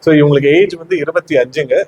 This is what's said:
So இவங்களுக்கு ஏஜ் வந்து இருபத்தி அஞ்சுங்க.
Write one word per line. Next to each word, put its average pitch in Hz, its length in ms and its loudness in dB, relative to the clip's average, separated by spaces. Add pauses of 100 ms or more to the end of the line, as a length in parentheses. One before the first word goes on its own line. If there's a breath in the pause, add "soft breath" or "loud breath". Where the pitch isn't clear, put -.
So 160 140 2
இவங்களுக்கு 147 320 2
ஏஜ் 180 280 2
வந்து 165 220 -8
இருபத்தி 160 400 -4
அஞ்சுங்க. 135 500 -2